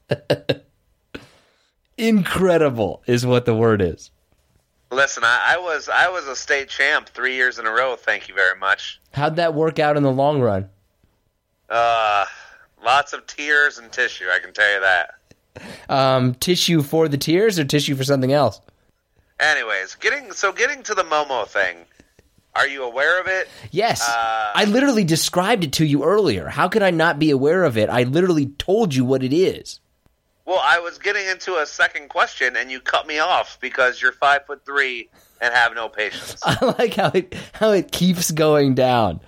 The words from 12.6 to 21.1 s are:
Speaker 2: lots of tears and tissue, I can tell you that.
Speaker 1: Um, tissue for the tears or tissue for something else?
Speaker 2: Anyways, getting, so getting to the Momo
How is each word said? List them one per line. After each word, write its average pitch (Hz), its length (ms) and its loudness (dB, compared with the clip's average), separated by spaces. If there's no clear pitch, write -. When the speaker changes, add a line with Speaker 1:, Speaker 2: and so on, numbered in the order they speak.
Speaker 2:
lots 135 280 2
of 135 140 -14
tears 147 520 0
and 117 120 -20
tissue, 110 420 -4
I 92 60 0
can 90 140 -8
tell 104 220 2
you 98 60 -2
that. 92 300 2
Speaker 1:
Um, 131 460 2
tissue 175 480 0
for 160 260 2
the 143 80 -2
tears 180 420 2
or 151 60 0
tissue 143 320 0
for 131 80 -4
something 131 280 0
else? 139 280 0
Speaker 2:
Anyways, 113 560 -2
getting, 240 360 -4
so 190 200 -2
getting 247 320 -4
to 214 100 -6
the 190 80 -2
Momo 147 460 -2